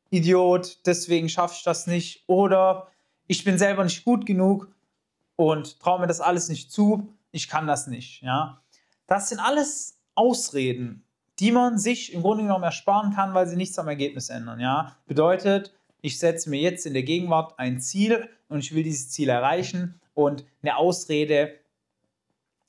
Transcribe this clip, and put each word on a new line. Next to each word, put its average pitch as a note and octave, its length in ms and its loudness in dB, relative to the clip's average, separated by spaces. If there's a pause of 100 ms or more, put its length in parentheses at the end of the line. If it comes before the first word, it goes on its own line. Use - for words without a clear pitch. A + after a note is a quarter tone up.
Idiot, F3+ 800 4
deswegen E3+ 420 2
schaffe F3 300 -2
ich - 60 -16
das E3 220 -2
nicht“, F3 400 -6
oder F#3+ 640 4 (380)
„ich - 180 -2
bin F#3+ 140 2
selber G3 260 2
nicht F3 220 -4
gut A#3 180 2
genug G3 440 2 (680)
und D#3 440 0
traue F3+ 200 2
mir F3+ 60 0
das E3+ 160 -2
alles F3 260 0
nicht - 240 -10
zu, G#3 400 2 (180)
ich D#3+ 160 -8
kann D#3 200 -4
das C#3+ 220 -2
nicht“, A#2+ 340 -12
ja. C3+ 400 -4 (440)
Das G3 220 0
sind A3 100 -6
alles C#4+ 600 -2 (140)
Ausreden, C3 880 0 (340)
die G#3+ 140 4
man B3 260 2
sich A#3+ 360 -2
im E3+ 80 -2
Grunde G#3+ 220 0
genommen F#3+ 200 0
ersparen G3+ 500 0
kann, G3 200 -2
weil F#3 140 2
sie F3 80 -6
nichts F#3 220 -4
am D#3+ 100 -6
Ergebnis C#3 420 -6
ändern, A#2 300 -10
ja. C3+ 360 -2 (100)
Bedeutet, F#3 680 2 (260)
ich C3+ 180 -8
setze E3 300 0
mir C#3 120 -2
jetzt F3 260 -2
in C#3+ 80 -6
der C3 80 0
Gegenwart D#3+ 560 -2
ein B2+ 220 -4
Ziel A3 500 0 (180)
und D3+ 120 -4
ich C3+ 140 -8
will D#3+ 80 0
dieses D3+ 280 -6
Ziel C#3+ 180 -2
erreichen E3 720 -2 (140)
und C#3+ 320 0 (160)
eine C#3 160 -2
Ausrede, D3+ 800 0 (1120)